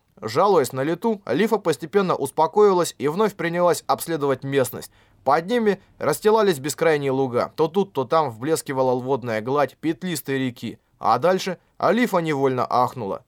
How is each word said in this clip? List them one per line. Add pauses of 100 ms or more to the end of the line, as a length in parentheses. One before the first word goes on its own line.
(220)
Жалуясь
на
лету,
Лифа
постепенно
успокоилась
и
вновь
принялась
обследовать
местность. (320)
Под
ними (160)
расстилались
бескрайние
луга.
То
тут,
то
там
вблескивала
водная
гладь
петлистой
реки. (220)
А
дальше (220)
Лифа
невольно
ахнула.